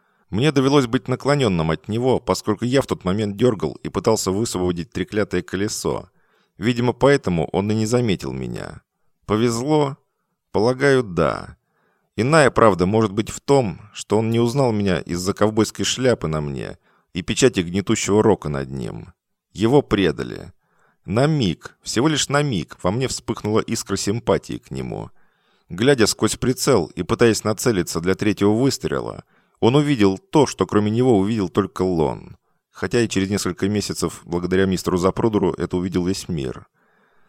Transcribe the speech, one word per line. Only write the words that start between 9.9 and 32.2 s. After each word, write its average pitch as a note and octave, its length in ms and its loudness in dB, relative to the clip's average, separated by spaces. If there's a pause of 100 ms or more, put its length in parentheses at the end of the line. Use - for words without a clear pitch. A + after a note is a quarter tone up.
Полагаю, B2+ 500 2
да. D#2 540 -2 (600)
Иная C3+ 340 4
правда F#2 360 4
может G#2+ 260 2
быть G#2 180 -4
в - 100 -14
том, B2+ 400 0 (120)
что - 260 -2
он A2+ 120 0
не A#2 100 0
узнал A#2+ 320 2
меня G2+ 280 0
из-за F2+ 320 -4
ковбойской G#2+ 520 0
шляпы - 420 0
на D#2+ 140 -4
мне B1 380 -8 (340)
и F2 100 -6
печати A2+ 380 2
гнетущего G2 640 0
рока G2 260 2
над C#2 220 -6
ним. A1 420 -10 (400)
Его A2+ 280 2
предали. C2+ 720 -2 (520)
На A#2+ 220 0
миг, C3+ 560 -2
всего C3+ 260 0
лишь D3+ 200 -2
на C#3+ 140 0
миг, A2 400 -4
во F2+ 80 0
мне B2+ 160 -2
вспыхнула G#2+ 540 -2
искра - 360 -4
симпатии F#2+ 640 -2
к - 120 -20
нему. A#1 400 -10 (580)
Глядя A2+ 380 2
сквозь - 300 0
прицел B2 500 0
и - 160 -8
пытаясь G#2+ 420 2
нацелиться G2+ 560 -2
для F2+ 140 0
третьего G2+ 380 2
выстрела – C#2 720 -2 (360)
он A#2+ 160 4
увидел A#2 420 2
то, D#3+ 280 2
что - 200 -2
кроме G#2 240 0
него A#2 280 4
увидел G2+ 300 0
только F#2+ 340 -2
Лон. D#2 540 -2 (340)